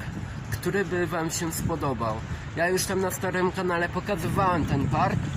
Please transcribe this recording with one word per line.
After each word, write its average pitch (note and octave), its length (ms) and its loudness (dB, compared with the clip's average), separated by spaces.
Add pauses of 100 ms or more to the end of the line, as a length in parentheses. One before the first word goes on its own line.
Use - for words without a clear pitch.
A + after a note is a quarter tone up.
(500)
który F#3 340 0
by F3 220 0
wam D#3+ 240 0
się E3 220 -2
spodobał. C3 640 0 (400)
Ja E3+ 120 2
już F#3 160 2
tam F#3+ 160 0
na F#3 100 2
starym F3+ 420 0
kanale F3 360 0
pokazywałem F3+ 760 2
ten C#3 220 2
park, E3+ 300 2 (180)